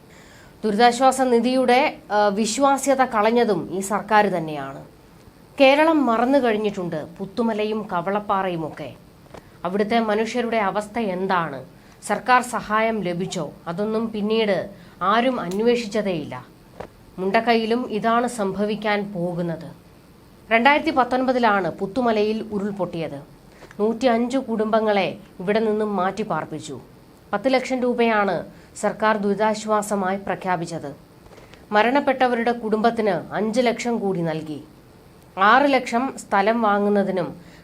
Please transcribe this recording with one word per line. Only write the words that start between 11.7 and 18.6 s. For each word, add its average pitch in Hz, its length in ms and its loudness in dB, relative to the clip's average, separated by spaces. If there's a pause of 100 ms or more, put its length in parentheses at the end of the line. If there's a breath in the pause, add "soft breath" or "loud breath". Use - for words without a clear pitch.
സർക്കാർ 240 360 2
സഹായം 220 600 -2
ലഭിച്ചോ? 175 480 -4 (160)
അതൊന്നും 220 460 -4
പിന്നീട് 208 580 0 (320 loud breath)
ആരും 226 380 2
അന്വേഷിച്ചതേയില്ല. 190 1080 -2 (720)
മുണ്ടക്കൈയിലും 226 720 0
ഇതാണ് 226 380 0
സംഭവിക്കാൻ 208 840 -4